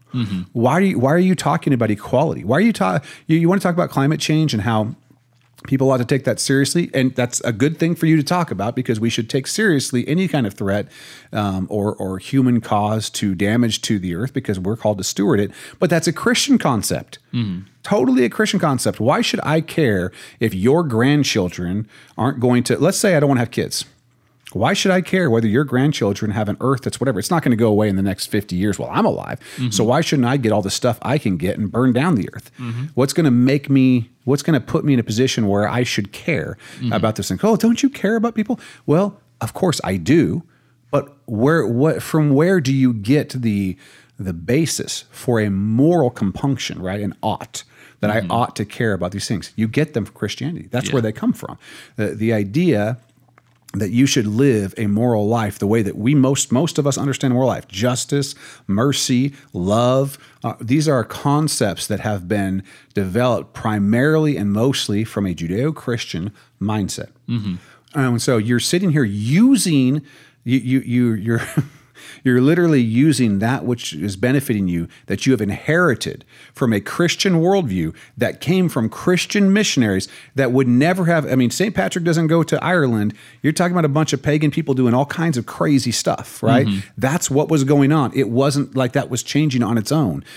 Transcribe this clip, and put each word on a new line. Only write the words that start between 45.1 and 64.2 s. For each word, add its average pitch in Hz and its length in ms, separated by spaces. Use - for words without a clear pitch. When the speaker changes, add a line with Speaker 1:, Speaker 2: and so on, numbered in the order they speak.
Speaker 2:
for 117 300
a 104 100
moral 123 600
compunction, 110 720
right? 92 200
An 101 240
ought, - 400
that 104 140
Speaker 1:
Mm-hmm. 107 180
Speaker 2:
I - 60
ought 120 200
to 110 80
care 110 280
about 90 180
these 98 160
things. 92 300
You 110 100
get 147 280
them 107 100
from - 100
Christianity. - 560
That's - 180
Speaker 1:
Yeah. - 40
Speaker 2:
where 127 100
they 110 80
come 220 220
from. - 260
The, 104 180
the 110 180
idea 110 640
that 98 180
you 123 160
should 120 220
live 107 500
a 113 80
moral 107 400
life 110 320
the 104 80
way 113 160
that 95 140
we 123 180
most, 135 380
most 156 260
of 143 80
us 135 100
understand 131 380
moral 127 140
life. - 180
Justice, 123 720
mercy, 131 640
love. 123 640
Uh, 117 160
these 139 280
are 131 140
concepts 143 840
that 101 100
have 95 300
been 95 340
developed 101 580
primarily 123 840